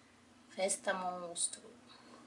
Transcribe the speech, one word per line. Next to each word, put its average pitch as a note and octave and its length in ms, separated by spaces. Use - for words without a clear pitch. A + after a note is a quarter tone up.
Festa F#3+ 440
Monstro. F3+ 680